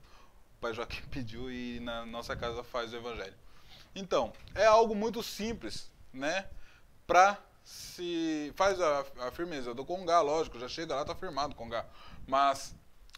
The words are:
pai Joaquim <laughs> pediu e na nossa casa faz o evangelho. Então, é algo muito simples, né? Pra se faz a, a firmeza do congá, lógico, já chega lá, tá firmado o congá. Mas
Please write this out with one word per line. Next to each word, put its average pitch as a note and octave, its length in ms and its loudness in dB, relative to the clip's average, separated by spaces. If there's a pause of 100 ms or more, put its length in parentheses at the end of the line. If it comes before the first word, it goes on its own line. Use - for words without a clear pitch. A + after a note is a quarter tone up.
(600)
pai A#2 140 -4
Joaquim A2+ 320 -6
<laughs> - 40 -12
pediu B2+ 420 -6
e B2 280 -6
na A#2 260 -6
nossa A#2 300 -8
casa A#2+ 280 -6
faz A#2 300 -6
o A#2+ 40 -8
evangelho. A2 380 -8 (600)
Então, F3 360 0 (220)
é F#3+ 120 4
algo A3 300 8
muito G#3+ 280 -2
simples, - 680 -6 (220)
né? E3 340 -2 (580)
Pra F#3 360 8 (220)
se E3 920 -4
faz F#3+ 240 4
a, C#3+ 260 4 (220)
a B2 40 -4
firmeza C#3+ 420 -6
do C3 120 -6
congá, E3+ 360 4
lógico, D3 380 0
já B2 100 -8
chega D#3+ 260 -4
lá, C#3 80 -2
tá E3 120 -6
firmado C#3 380 -4
o - 20 -12
congá. A#2 300 -6 (400)
Mas C3+ 500 2 (420)